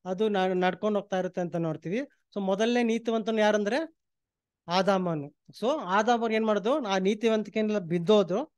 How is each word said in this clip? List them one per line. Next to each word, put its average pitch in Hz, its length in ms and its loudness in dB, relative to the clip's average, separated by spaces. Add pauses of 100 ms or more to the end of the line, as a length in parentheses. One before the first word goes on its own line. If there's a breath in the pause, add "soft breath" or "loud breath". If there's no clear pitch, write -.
ಅದು 185 240 -2
ನ-, 190 280 2
ನಡ್ಕೊಂಡ್ 185 400 0
ಹೋಗ್ತಾ 190 220 -4
ಇರುತ್ತೆ 185 220 -4
ಅಂತ 175 140 -6
ನೋಡ್ತೀವಿ. 165 440 -4 (300)
So - 120 -8
ಮೊದಲನೇ 220 420 0
ನೀತಿವಂತನು 226 580 0
ಯಾರಂದ್ರೆ 214 380 2 (880)
ಆದಾಮನು. 180 600 0 (260)
So - 140 -6 (240)
ಆದಾಮರು 220 420 2
ಏನ್ 220 140 0
ಮಾಡಿದ್ರು? 214 260 0 (120)
ಆ 196 140 0
ನೀತಿವಂತಿಕೆಯಿಂದ 214 880 0
ಬಿದ್ದೋದ್ರು, 175 560 2 (160)